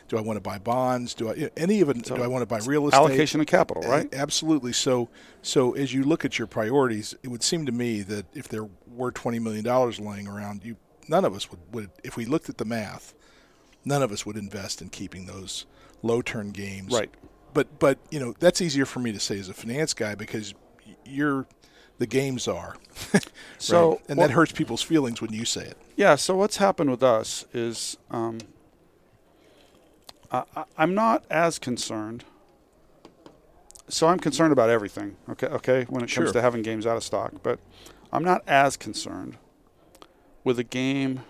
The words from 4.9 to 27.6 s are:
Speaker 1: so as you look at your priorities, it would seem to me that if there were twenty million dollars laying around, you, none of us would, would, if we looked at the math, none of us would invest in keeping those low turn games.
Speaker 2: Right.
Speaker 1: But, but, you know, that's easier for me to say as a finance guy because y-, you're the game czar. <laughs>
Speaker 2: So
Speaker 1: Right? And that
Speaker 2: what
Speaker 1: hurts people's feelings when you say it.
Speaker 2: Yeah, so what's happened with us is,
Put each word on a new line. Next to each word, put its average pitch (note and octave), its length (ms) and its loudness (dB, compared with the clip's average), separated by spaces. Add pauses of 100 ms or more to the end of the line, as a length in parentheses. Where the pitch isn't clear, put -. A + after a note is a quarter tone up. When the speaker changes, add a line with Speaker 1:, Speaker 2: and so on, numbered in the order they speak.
Speaker 1:
so B2 300 4
as C3+ 200 -2
you C3+ 120 2
look D#3 200 2
at B2 140 -2
your A2+ 80 -4
priorities, A2+ 800 0
it C3 40 -10
would A#2+ 140 -10
seem E3 240 0
to B2 60 0
me A#2 300 -2
that G#2 300 -8
if C#3 140 -14
there G#2+ 220 -8 (180)
were B2 240 -6
twenty A#2 300 -4
million A2 240 -6
dollars B2 340 2
laying G2+ 300 -10
around, G#2 360 -10
you, A2+ 120 -14 (320)
none F3 160 4
of A2 100 0
us - 160 -10
would, F2+ 100 -20 (120)
would, G#2+ 180 -8 (140)
if C3 120 -12
we A#2+ 100 -4
looked C#3+ 220 0
at C3+ 100 -10
the A#2+ 60 -4
math, G#2+ 480 -8 (720)
none C#3+ 160 2
of A#2+ 80 2
us G#2 140 -8
would G#2 120 -10
invest G2 440 -10
in F2+ 80 -14
keeping F#2 380 -12
those F#2 400 -12 (360)
low A#2 200 0
turn G#2 300 -8
games. G2 420 -10
Speaker 2:
Right. A2 160 0 (420)
Speaker 1:
But, C#3+ 260 0
but, - 200 4 (120)
you D#3 80 -6
know, B2 200 -6
that's F3 240 4
easier C#3 240 2
for - 140 -6
me A#2+ 120 -2
to G2 80 -8
say - 180 -4
as F#2+ 120 -10
a F#2+ 40 -14
finance C#3 380 -4
guy G#2+ 220 -4
because G#2 400 -8 (320)
y-, G#2 80 -20 (100)
you're C#3 420 -2 (520)
the B2+ 80 -2
game C3 320 0
czar. F2+ 380 -6 (360)
<laughs> G3 80 6 (380)
Speaker 2:
So E3+ 320 6
Speaker 1:
Right? - 180 0
And C#3+ 100 -2
that E3 40 6
Speaker 2:
what D#3 100 6
Speaker 1:
hurts D#3 200 4
people's A#2 300 -4
feelings C3 400 2
when G#2+ 100 -4
you G#2+ 120 -6
say F#2+ 200 -4
it. D#2+ 120 -14 (200)
Speaker 2:
Yeah, F3+ 200 8
so - 180 2
what's G3 220 2
happened F#3 340 2
with B2 120 -2
us A2+ 520 2
is, A#2 420 -6 (140)